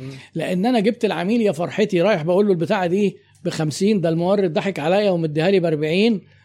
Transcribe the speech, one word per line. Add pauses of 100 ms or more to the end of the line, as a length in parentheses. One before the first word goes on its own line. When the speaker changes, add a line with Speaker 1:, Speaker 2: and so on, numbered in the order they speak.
Speaker 1:
مم. (240)
Speaker 2:
لأن
أنا
جبت
العميل
يا
فرحتي
رايح
بقول
له:
"البتاعة
دي (280)
بخمسين،
ده
المورد
ضحك
عليا
ومديها
لي
بأربعين"، (240)